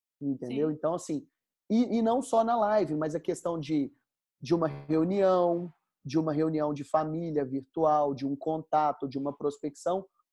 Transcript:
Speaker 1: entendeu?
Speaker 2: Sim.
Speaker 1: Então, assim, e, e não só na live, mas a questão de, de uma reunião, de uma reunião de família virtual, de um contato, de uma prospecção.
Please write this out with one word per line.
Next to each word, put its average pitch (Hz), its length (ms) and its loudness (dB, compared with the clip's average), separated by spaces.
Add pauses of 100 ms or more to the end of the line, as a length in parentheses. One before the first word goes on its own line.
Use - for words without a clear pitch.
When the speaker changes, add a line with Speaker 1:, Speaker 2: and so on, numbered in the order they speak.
(200)
Speaker 1:
entendeu? 135 480 -2
Speaker 2:
Sim. 151 60 -2
Speaker 1:
Então, 156 200 -2
assim, 165 320 -6 (440)
e, 226 280 2
e 233 40 2
não 233 200 2
só 226 220 2
na 233 120 0
live, 208 380 2
mas 151 200 -2
a 165 60 -4
questão 170 380 -4
de, 143 340 -2 (480)
de 131 140 0
uma 165 140 2
reunião, 175 1040 2 (320)
de 135 120 -4
uma 160 160 2
reunião 151 400 0
de 147 120 -6
família 156 600 0
virtual, 147 680 0
de 135 100 -6
um 139 120 -2
contato, 151 720 0
de 131 100 -6
uma 139 180 -4
prospecção. 151 680 -4 (260)